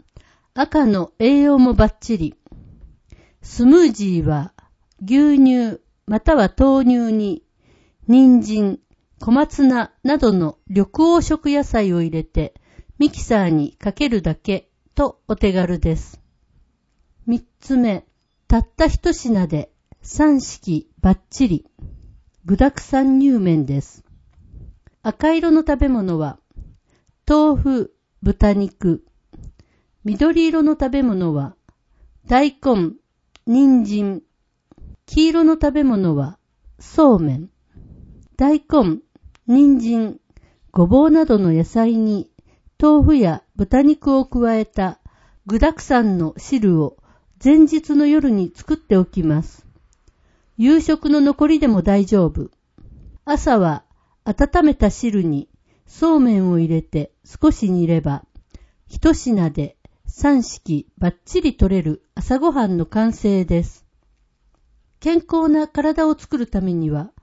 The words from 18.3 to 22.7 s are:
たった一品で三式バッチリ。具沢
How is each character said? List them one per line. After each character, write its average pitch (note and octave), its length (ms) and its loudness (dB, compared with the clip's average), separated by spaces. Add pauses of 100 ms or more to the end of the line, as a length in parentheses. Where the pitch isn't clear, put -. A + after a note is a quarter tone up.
た A3+ 120 0
っ - 160 -4
た D#4+ 120 2
一 E4 260 -2
品 G3 340 -2
で D3 240 -8 (300)
三 D4 400 0
式 - 480 -8 (120)
バ F#3+ 140 4
ッ - 40 -4 (100)
チ C4+ 180 -2
リ。 E3+ 180 -4 (800)
具 F#3 100 -2
沢 C#4 240 0